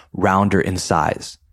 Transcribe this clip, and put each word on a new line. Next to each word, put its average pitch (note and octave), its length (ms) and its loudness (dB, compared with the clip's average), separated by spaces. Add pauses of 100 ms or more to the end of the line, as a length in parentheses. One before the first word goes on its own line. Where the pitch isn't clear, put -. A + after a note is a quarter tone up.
(100)
rounder F#2+ 480 2
in F#2+ 160 -2
size, - 640 -2 (160)